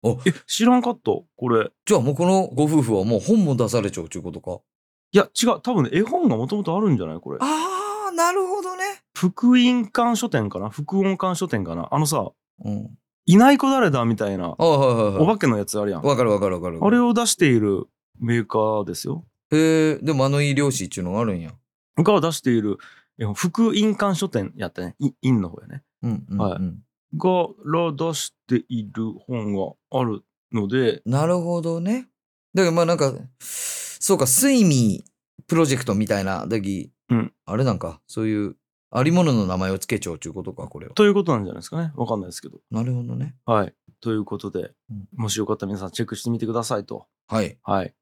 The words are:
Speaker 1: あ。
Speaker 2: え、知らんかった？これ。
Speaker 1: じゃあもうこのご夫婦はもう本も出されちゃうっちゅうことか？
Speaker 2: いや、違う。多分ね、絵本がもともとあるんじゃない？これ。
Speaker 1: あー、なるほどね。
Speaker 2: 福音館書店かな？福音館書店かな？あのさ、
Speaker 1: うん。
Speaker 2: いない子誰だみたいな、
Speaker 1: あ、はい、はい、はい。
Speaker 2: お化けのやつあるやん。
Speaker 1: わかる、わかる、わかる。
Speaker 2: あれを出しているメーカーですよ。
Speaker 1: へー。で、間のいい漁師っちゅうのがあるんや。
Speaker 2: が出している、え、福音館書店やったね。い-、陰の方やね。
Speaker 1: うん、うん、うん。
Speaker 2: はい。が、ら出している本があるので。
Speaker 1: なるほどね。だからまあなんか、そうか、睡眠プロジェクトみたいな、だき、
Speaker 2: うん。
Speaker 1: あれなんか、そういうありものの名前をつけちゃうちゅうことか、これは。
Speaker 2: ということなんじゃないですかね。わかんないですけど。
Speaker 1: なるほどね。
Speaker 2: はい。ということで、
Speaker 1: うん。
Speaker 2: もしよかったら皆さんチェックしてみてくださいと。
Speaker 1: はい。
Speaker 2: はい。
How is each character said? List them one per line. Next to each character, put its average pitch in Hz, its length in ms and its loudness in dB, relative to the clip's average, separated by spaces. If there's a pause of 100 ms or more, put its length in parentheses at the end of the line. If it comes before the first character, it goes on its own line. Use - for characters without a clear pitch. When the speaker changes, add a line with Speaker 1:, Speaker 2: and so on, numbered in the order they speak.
Speaker 1:
あ。 113 140 0 (100)
Speaker 2:
え、 180 60 2 (140)
知 - 180 -2
ら 247 120 6
ん 247 60 2
か 240 80 -2
っ 240 80 -6
た？ - 140 -2 (240)
こ 127 120 -4
れ。 113 220 2 (160)
Speaker 1:
じ 214 80 4
ゃ - 40 4
あ - 20 4
も 127 120 0
う - 20 0
こ 165 120 0
の 190 220 2
ご 127 160 0
夫 151 180 4
婦 110 140 0
は 95 80 2
も 113 140 2
う - 20 0
本 208 240 4
も 139 120 2
出 113 120 2
さ 120 120 2
れ 101 100 -2
ち - 80 -10
ゃ 87 40 -6
う 80 40 -10
っ - 20 -18
ち - 80 -12
ゅ - 20 -8
う 80 40 -10
こ 87 100 -8
と 82 80 -12
か？ - 200 -10 (520)
Speaker 2:
い 190 60 6
や、 - 100 2 (120)
違 233 60 2
う。 226 160 0
多 247 120 -2
分 165 100 4
ね、 113 80 -4
絵 175 100 2
本 294 260 2
が 127 80 2
も 117 100 -2
と 196 100 -4
も 208 80 -2
と 165 120 -2
あ 202 40 0
る 214 100 2
ん 139 60 4
じ 95 60 -2
ゃ 85 40 -6
な 78 80 -8
い？ 82 60 -10
こ - 120 -12
れ。 64 80 -8
Speaker 1:
あ 381 720 -4
ー、 - 20 -10
な 339 180 2
る 381 140 0
ほ 381 160 -4
ど 370 140 -8
ね。 370 60 -6 (340)
Speaker 2:
福 185 340 0
音 247 360 4
館 240 300 0
書 240 120 -4
店 110 200 0
か 98 100 -8
な？ 104 120 -6
福 147 280 -4
音 196 120 2
館 185 240 -2
書 175 140 -4
店 104 160 -2
か 82 100 -8
な？ 85 160 -8
あ 139 80 0
の 151 80 2
さ、 127 240 -2 (340)
Speaker 1:
う 107 60 -6
ん。 104 260 -8 (300)
Speaker 2:
い 175 100 8
な 247 160 8
い 277 60 4
子 269 120 0
誰 254 200 2
だ 127 160 2
み 113 100 2
た 101 140 -2
い 98 80 -4
な、 87 200 -6
Speaker 1:
あ、 165 60 2
は 139 280 4
い、 - 20 2
は 113 160 2
い、 - 20 -4
は 98 80 0
い。 - 20 8
Speaker 2:
お 156 40 6
化 214 120 2
け 185 80 0
の 113 120 2
や 101 80 -4
つ 107 120 -6
あ 104 60 0
る 104 60 -2
や 90 80 -4
ん。 - 40 -10
Speaker 1:
わ 135 140 2
か 127 80 2
る、 113 60 2
わ 101 100 2
か 101 80 2
る、 92 60 -2
わ 87 80 -6
か 87 80 -4
る。 82 120 -6
Speaker 2:
あ 196 80 4
れ 240 80 4
を 240 140 4
出 233 140 2
し - 100 -2
て 175 100 4
い 120 140 6
る 101 260 0 (320)
メ 117 220 0
ー 104 60 -4
カ 110 120 -2
ー 107 280 0
で 90 80 -8
す - 120 -10
よ。 165 200 -8 (240)
Speaker 1:
へ 156 500 4
ー。 - 40 -12
で、 156 100 0
間 135 160 2
の 143 100 2
い 143 120 2
い - 20 2
漁 139 160 2
師 98 160 -4
っ - 20 -10
ち - 100 -10
ゅ 95 40 -4
う - 20 -4
の 87 80 -4
が 104 80 -2
あ 117 40 0
る 104 100 -2
ん 87 80 -6
や。 78 100 -14 (460)
Speaker 2:
が 180 240 4
出 165 100 0
し - 80 -8
て 127 100 0
い 117 120 2
る、 101 160 -2 (400)
え、 113 160 -4
福 202 340 0
音 - 60 0 (220)
館 202 180 0
書 180 160 -2
店 101 260 -4
や 95 120 -6
っ - 40 -12
た - 80 -12
ね。 90 180 -8
い-、 139 120 0 (120)
陰 131 180 4
の 87 100 -4
方 85 100 -16
や - 60 -20
ね。 - 160 -14 (200)
Speaker 1:
う 120 60 -2
ん、 - 220 -4
う 95 60 -8
ん、 - 0 -
う - 0 -
ん。 - 20 -2
Speaker 2:
は 98 180 0
い。 - 40 -6 (580)
が、 180 300 0 (180)
ら 165 260 0
出 160 220 -4
し - 200 -8 (120)
て 123 220 0
い 117 160 -6
る 110 280 -6 (140)
本 107 280 -4
が 98 200 -4 (160)
あ 131 120 0
る 110 220 -4 (260)
の 107 160 -2
で。 120 380 0
Speaker 1:
な 139 220 0
る 175 120 0
ほ 170 220 -4
ど 165 200 -4
ね。 226 280 -4 (460)
だ 190 80 4
か 175 80 4
ら 165 40 0
ま 170 80 4
あ 165 40 4
な 175 80 2
ん - 20 -4
か、 139 160 2 (280)
そ - 760 -4
う - 40 0
か、 135 60 2
睡 254 400 4
眠 123 400 4 (420)
プ 170 100 0
ロ 165 100 6
ジ 135 100 2
ェ - 40 -4
ク - 40 -8
ト 104 100 -2
み 104 120 0
た 107 120 0
い 98 60 -2
な、 95 220 -4
だ 107 160 -2
き、 98 280 -6 (200)
Speaker 2:
う 123 40 2
ん。 117 200 -2 (100)
Speaker 1:
あ 98 140 -6
れ 131 60 2
な 123 80 2
ん 92 60 -2
か、 85 280 -10
そ - 160 -6
う 110 60 0
い 104 180 -2
う - 100 -10 (340)
あ 123 120 0
り 147 80 2
も 180 140 4
の 151 80 2
の 110 140 2
名 92 120 -2
前 95 120 -2
を 95 80 -2
つ - 80 -10
け 110 120 -2
ち 98 100 -8
ゃ 85 40 -8
う 78 60 -10
ち - 80 -14
ゅ - 40 -10
う - 20 -14
こ 90 100 -10
と 92 100 -10
か、 - 160 -14
こ - 100 -16
れ - 80 -16
は。 - 80 -20
Speaker 2:
と 214 100 4
い 208 40 6
う 202 60 4
こ 196 100 2
と 170 80 0
な 113 80 0
ん 101 40 -4
じ 90 60 -8
ゃ - 20 -10
な - 60 -12
い - 20 -14
で - 20 -18
す - 80 -16
か 156 80 -6
ね。 165 160 -4
わ 123 120 -4
か 113 100 -2
ん 101 40 -4
な 92 60 -10
い - 20 -16
で 87 40 -16
す - 80 -14
け - 80 -18
ど。 - 120 -20 (100)
Speaker 1:
な 110 120 -4
る 127 120 -4
ほ 123 80 -4
ど 120 140 -8
ね。 135 180 -8 (100)
Speaker 2:
は 107 200 0
い。 - 100 -12 (260)
と 117 120 -4
い 110 40 -2
う 107 80 -4
こ 101 140 -10
と 101 120 -10
で、 92 220 -8 (180)
Speaker 1:
う 117 40 -12
ん。 101 200 -12
Speaker 2:
も 113 140 -4
し 101 100 -2
よ 107 80 -2
か 107 80 -2
っ - 20 -12
た 101 100 -8
ら - 20 -6
皆 101 100 -6
さ 95 100 -10
ん - 20 -12
チ - 120 -6
ェ - 20 0
ッ - 40 -14
ク 107 80 -8
し - 60 -12
て 120 80 -6
み 117 80 -2
て 113 80 -4
く 113 60 -4
だ 117 120 -2
さ 117 140 -4
い 101 60 -8
と。 - 220 -14 (200)
Speaker 1:
は 110 160 -2
い。 - 200 -6
Speaker 2:
は 98 220 -2
い。 - 180 -14